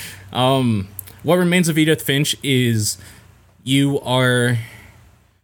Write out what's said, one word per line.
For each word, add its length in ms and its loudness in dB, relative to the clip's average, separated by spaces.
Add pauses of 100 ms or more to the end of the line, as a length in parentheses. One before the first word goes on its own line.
(320)
Um, 560 0 (340)
What 140 2
Remains 320 2
of 80 -2
Edith 240 2
Finch 420 -2
is 540 0 (680)
you 380 0
are 560 0 (880)